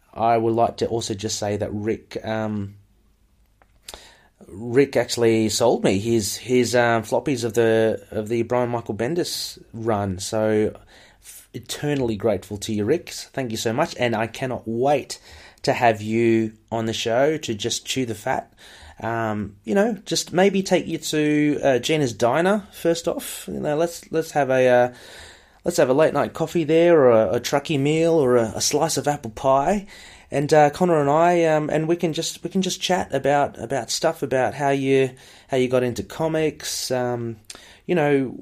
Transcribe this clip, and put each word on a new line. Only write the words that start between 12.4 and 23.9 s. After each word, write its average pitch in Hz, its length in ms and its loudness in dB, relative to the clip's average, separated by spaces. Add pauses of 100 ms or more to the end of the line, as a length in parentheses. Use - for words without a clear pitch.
to 110 140 -8
you, 104 140 -2
Rick. 165 240 -2
Thank - 400 -10
you 110 80 -8
so 113 160 -2
much. 160 240 -2
And 120 180 0
I 110 100 -2
cannot 123 380 -8
wait 123 560 -2 (420)
to 139 100 0
have 117 280 2
you 113 520 2 (180)
on 113 160 -4
the 113 60 -2
show 131 460 0
to 139 140 -6
just 110 320 -6
chew 131 220 -4
the 110 80 -8
fat. - 380 -6 (480)
Um, 110 640 -4
you 214 100 -4
know, 208 200 2 (120)
just - 260 -6
maybe 190 300 2
take 185 240 0
you 160 120 -6
to, 151 640 0
uh, 135 180 2
Gina's 147 320 0
Diner 160 600 0
first 170 360 -2
off. - 400 -8
You 143 100 -8
know, 147 180 -2
let's, 170 360 -4